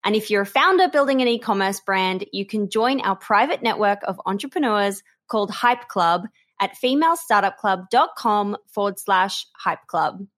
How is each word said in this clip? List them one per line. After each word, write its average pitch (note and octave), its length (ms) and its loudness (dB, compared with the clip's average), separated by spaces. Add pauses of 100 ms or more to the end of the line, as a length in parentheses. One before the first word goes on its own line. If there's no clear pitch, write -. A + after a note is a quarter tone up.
And G#3 120 0
if G#3+ 140 -2
you're G3+ 140 2
a - 20 -2
founder F4+ 440 4
building C4+ 340 2
an B3 40 2
e-commerce G3+ 520 -2
brand, F#3+ 520 -2
you G3 140 -6
can G#3 240 -4
join A#3+ 320 0
our G3 140 -2
private A3+ 480 0
network G3+ 400 0
of - 240 -6
entrepreneurs G3+ 760 -2 (260)
called G#3 220 -2
Hype A#3+ 380 0
Club F3+ 400 0 (320)
at G3 180 -4
female D4+ 380 2
startup G3+ 420 0
club F#3+ 320 -2
dot C4 260 4
com G#3 420 0 (100)
forward G3+ 320 -4
slash G3 480 0 (100)
hype - 300 -6
club. F#3 400 -4 (100)